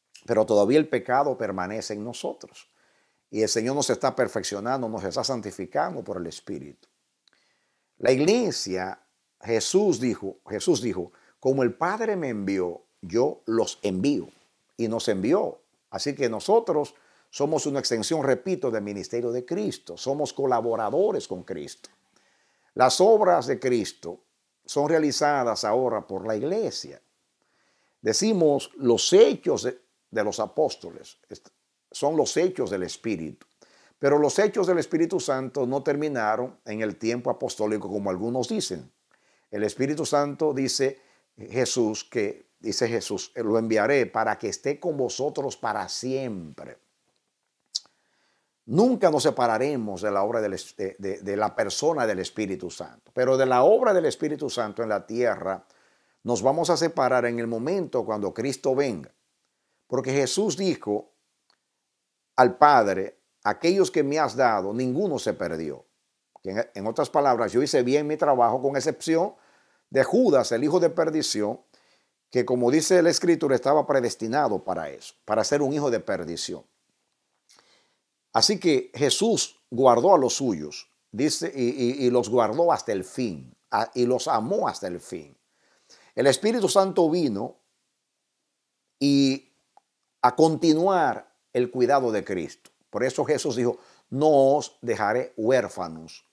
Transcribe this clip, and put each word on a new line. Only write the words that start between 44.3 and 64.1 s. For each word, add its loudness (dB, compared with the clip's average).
que -6
esté -4
con -4
vosotros -4
para -4
siempre". -8
Nunca 4
nos 2
separaremos 0
de -2
la 0
obra -2
del -2
es-, -12
de, -6
de, -6
de -4
la -2
persona 0
del -2
Espíritu -6
Santo. -16
Pero 2
de 2
la 4
obra 6
del 2
Espíritu -4
Santo -6
en -4
la -2
tierra -2
nos -2
vamos 2
a 4
separar 2
en -2
el -4
momento -4
cuando -4
Cristo -2
venga. -4
Porque -2
Jesús 0
dijo -4
al 6
Padre, 4
"Aquellos 2
que 0
me -2